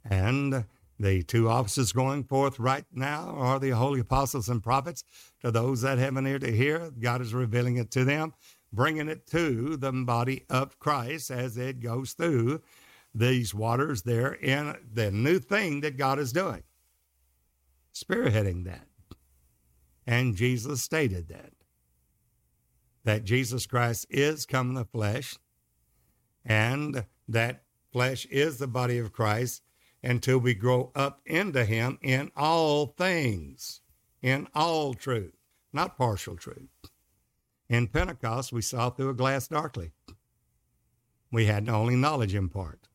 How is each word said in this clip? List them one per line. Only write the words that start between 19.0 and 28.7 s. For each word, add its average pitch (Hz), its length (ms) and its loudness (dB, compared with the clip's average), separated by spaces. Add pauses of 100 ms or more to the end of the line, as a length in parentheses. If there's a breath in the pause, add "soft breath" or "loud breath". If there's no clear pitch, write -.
And 120 300 2
Jesus 123 460 0
stated 98 460 0
that, 87 240 -18 (1500)
that 107 200 0
Jesus 120 420 0
Christ 120 420 0
is 147 380 0
come 127 240 0
in 131 40 -4
the 123 100 -4
flesh, 110 520 -4 (1080)
and 120 640 0 (220)
that 117 360 0 (280)
flesh 123 340 0
is 143 320 0
the 139 80 -4
body 123 320 0